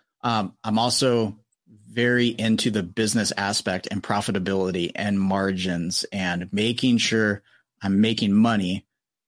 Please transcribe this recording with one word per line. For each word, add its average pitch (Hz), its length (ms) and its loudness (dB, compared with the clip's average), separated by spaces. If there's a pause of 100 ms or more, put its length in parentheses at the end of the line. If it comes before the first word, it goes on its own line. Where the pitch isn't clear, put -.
(220)
um, 110 400 -2
I'm 110 160 0
also 120 580 2 (540)
very 120 380 2
into 113 420 2
the 101 140 0
business 107 520 0
aspect 98 540 -4
and 101 120 -6
profitability 95 920 -2
and 101 260 -2
margins 92 920 -2
and 90 400 -4
making 117 460 0
sure 107 440 0 (400)
I'm 98 180 2
making 110 320 2
money 101 540 2 (420)